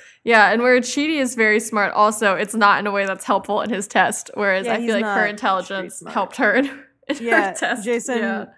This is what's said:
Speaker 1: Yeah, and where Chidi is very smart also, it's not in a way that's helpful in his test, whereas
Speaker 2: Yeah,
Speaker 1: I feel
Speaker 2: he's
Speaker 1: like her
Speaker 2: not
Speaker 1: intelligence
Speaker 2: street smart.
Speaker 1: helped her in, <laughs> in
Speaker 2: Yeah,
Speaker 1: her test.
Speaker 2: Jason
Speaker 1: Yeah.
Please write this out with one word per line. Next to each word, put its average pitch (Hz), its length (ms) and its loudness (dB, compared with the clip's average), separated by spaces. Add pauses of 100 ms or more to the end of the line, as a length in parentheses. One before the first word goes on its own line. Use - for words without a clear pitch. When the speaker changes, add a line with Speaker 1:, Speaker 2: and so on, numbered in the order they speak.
(220)
Speaker 1:
Yeah, 214 300 6
and 233 100 2
where 247 160 4
Chidi 294 400 -2
is 262 160 -2
very 214 240 2
smart 220 340 -2
also, 214 440 2
it's - 180 -4
not 202 240 4
in 196 80 -4
a 208 60 -4
way 202 120 0
that's 190 200 -6
helpful 202 380 -2
in 214 80 -6
his 202 180 -6
test, - 460 0
whereas 196 300 0
Speaker 2:
Yeah, 233 100 -2
Speaker 1:
I - 20 0
feel 233 80 -4
Speaker 2:
he's 226 100 0
Speaker 1:
like 208 100 0
her 208 180 0
Speaker 2:
not 208 80 0
Speaker 1:
intelligence 190 640 -4
Speaker 2:
street - 80 -16
smart. 165 120 -12
Speaker 1:
helped 196 220 -4
her 214 180 2
in, 269 120 2
<laughs> - 420 -16
in 285 120 -4
Speaker 2:
Yeah, 226 280 0
Speaker 1:
her 180 80 -6
test. 226 280 -4
Speaker 2:
Jason 233 340 -2
Speaker 1:
Yeah. 226 260 -4 (140)